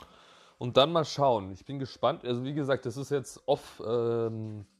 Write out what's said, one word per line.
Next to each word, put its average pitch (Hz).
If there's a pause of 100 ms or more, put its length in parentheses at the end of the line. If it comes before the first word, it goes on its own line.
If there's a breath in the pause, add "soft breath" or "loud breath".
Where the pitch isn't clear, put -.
(580 loud breath)
Und 123
dann 139
mal 165
schauen. 117
Ich 95
bin 139
gespannt. 127
Also 123
wie 135
gesagt, 139
das 117
ist 139
jetzt 139
off, -
ähm, 113 (140)